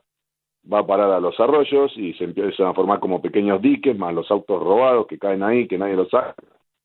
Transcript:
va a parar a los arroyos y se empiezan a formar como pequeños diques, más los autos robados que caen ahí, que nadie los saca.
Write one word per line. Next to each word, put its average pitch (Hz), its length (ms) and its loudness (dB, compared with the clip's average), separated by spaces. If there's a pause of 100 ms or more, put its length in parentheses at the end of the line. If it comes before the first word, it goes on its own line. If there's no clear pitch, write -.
(720)
va 104 80 2
a 92 80 0
parar 98 240 2
a 92 100 2
los 87 180 -2
arroyos 139 560 2
y 98 180 -8
se - 120 -8
empiezan 95 420 -2
a 90 60 -2
formar 95 260 0
como 92 220 -4
pequeños 98 400 0
diques, 127 360 2
más 87 160 -4
los 82 160 -4
autos 98 320 0
robados 113 460 2
que 80 120 -12
caen 98 240 -2
ahí, 117 240 2
que 90 100 -4
nadie 98 180 -2
los 101 140 0
saca. 127 260 -2 (500)